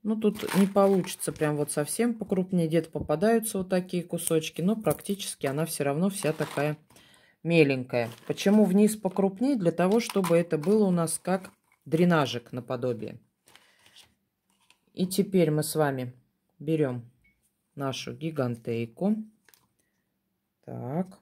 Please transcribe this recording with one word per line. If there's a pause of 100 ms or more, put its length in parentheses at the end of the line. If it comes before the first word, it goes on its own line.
Ну,
тут
не
получится
прям
вот
совсем
покрупнее.
Где-то
попадаются
вот
такие
кусочки,
но
практически
она
все
равно
вся
такая (640)
меленькая. (180)
Почему
вниз
покрупнее?
Для
того,
чтобы
это
было
у
нас
как (340)
дренажик
наподобие. (1700)
И
теперь
мы
с
вами (460)
берем (680)
нашу
гигантейку. (1500)
Так,